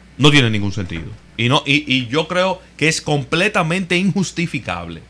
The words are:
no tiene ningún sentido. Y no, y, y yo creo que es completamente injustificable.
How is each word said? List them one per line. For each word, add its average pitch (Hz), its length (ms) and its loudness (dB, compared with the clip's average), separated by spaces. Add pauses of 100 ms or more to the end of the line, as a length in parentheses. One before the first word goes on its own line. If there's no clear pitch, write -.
(180)
no 143 140 6
tiene 131 200 6
ningún 101 200 0
sentido. 85 340 -6 (320)
Y 117 120 2
no, 147 160 2
y, 147 260 2
y 127 160 0
yo 156 200 -2
creo 180 340 0 (160)
que 151 100 2
es 160 140 0
completamente 170 960 0
injustificable. 135 1120 -4